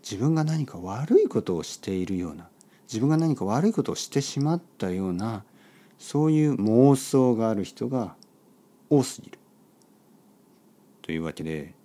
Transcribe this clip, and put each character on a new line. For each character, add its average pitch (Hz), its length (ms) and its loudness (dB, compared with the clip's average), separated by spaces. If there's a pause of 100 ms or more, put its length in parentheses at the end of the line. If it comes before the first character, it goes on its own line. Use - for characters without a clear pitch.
自 - 140 -10
分 139 180 0
が 156 100 2
何 156 220 -2
か - 120 -14
悪 117 440 2
い 403 60 2
こ - 120 0
と 92 160 -4
を 80 60 -4
し - 160 -12
て 98 160 -6
い 92 100 -2
る 92 140 -4
よ 87 140 -6
う - 20 -14
な、 85 140 -18 (380)
自 113 140 -6
分 135 80 2
が 156 80 4
何 160 200 0
か 92 100 -6
悪 131 220 0
い 226 40 0
こ - 100 -2
と - 100 -4
を - 20 -4
し - 140 -10
て - 120 -2
し - 200 -6
ま 151 140 0
っ 175 80 -4 (140)
た 92 140 -4
よ 95 160 -2
う 92 80 -2
な、 101 300 -6 (540)
そ 147 280 0
う 156 60 4
い 151 140 4
う 143 100 2
妄 117 380 6
想 131 400 2
が 113 140 0
あ 110 60 0
る 101 100 -4
人 - 240 -8
が 123 280 -4 (760)
多 143 120 6
す - 200 -6
ぎ - 80 -20
る。 - 80 -20 (1600)
と - 100 -12
い 82 60 -4
う 80 60 -4
わ 80 100 -6
け - 100 -12
で 80 320 -8 (100)